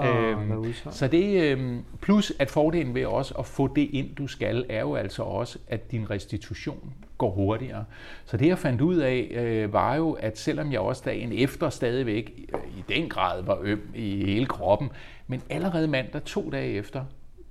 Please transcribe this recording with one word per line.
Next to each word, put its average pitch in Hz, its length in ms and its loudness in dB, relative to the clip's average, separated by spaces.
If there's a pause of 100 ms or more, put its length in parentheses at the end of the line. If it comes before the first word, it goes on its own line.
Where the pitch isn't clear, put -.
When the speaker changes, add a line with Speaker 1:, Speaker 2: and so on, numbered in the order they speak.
Speaker 1:
Øhm, 110 480 2
Speaker 2:
er 107 40 0
det 110 140 -2
udsolgt. - 300 -8
Speaker 1:
så 139 80 2
det, 185 360 4
øhm, 131 420 0 (160)
plus 202 380 4
at 139 120 2
fordelen 156 440 4
ved 127 120 2
også 113 320 0
at - 80 -4
få - 280 2
det 147 180 4
ind, 135 220 -2
du 139 120 -4
skal, 113 420 0
er 110 120 -2
jo 143 140 0
altså 110 280 -2
også, 101 360 -2 (100)
at 110 240 -6
din 110 180 -2
restitution - 840 -6 (260)
går 113 120 2
hurtigere. 107 540 0 (400)
Så - 120 -2
det, 113 100 6
jeg 180 120 6
fandt 127 220 2
ud 175 160 6
af, 127 340 2
øh, 113 420 0
var 101 220 4
jo, 160 180 2
at - 260 -4
selvom 147 340 -2
jeg 117 80 2
også 110 240 0
dagen 113 280 -2
efter 123 380 2
stadigvæk, 120 600 0 (220)
øh, - 60 -4 (180)
i 95 160 -2
den 151 140 0
grad 90 340 0
var 95 200 2
øm 104 180 0 (140)
i 98 320 -2
hele 107 200 2
kroppen, 107 420 2 (380)
men 131 240 -6
allerede 160 380 0
mandag, 131 360 -2
to - 280 -4
dage 131 200 -2
efter, - 320 -4 (460)